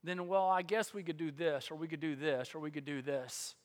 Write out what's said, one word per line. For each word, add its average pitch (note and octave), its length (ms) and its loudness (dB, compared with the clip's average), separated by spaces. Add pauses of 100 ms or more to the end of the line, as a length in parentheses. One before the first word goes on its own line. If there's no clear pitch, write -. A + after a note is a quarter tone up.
then, F3+ 220 -2
well, F#3+ 220 6
I F#3 140 6
guess G3+ 300 2
we G3+ 100 -6
could E3 140 -2
do D#3+ 140 0
this, D3 400 0
or D#3 60 -6
we D#3+ 100 -4
could D#3+ 140 -4
do D3+ 160 0
this, C3+ 380 0
or D#3 40 -6
we D3+ 120 -4
could D3 140 -6
do C#3 180 -2
this. C3 520 -4 (100)